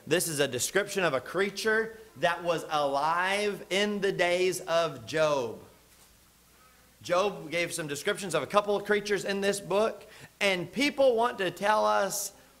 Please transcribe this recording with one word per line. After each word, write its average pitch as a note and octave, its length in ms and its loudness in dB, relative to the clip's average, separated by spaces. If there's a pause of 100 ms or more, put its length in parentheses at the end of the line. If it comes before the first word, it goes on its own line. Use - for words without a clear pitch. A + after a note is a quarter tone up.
this E3+ 220 2
is D3+ 140 -2
a C#3+ 60 4
description F#3+ 580 -2
of D#3 80 2
a B2+ 80 0
creature G#3+ 760 -2 (200)
that F3 260 0
was E3 260 -2
alive E3 1000 0
in G3+ 320 0
the G3 100 2
days F3+ 480 2
of D#3+ 460 0
Job. C3+ 520 0 (1400)
Job F3 480 0
gave E3+ 240 -2
some D#3+ 140 -6
descriptions D#3+ 480 -2
of D3 80 2
a - 20 -4
couple G3+ 300 2
of G3+ 80 -2
creatures G#3 400 0
in G3 160 -4
this G3 220 0
book, G3 440 0 (360)
and F#3 280 0
people C4+ 460 4
want A#3+ 220 0
to F#3 120 -2
tell G#3 360 2
us G#3 480 0 (260)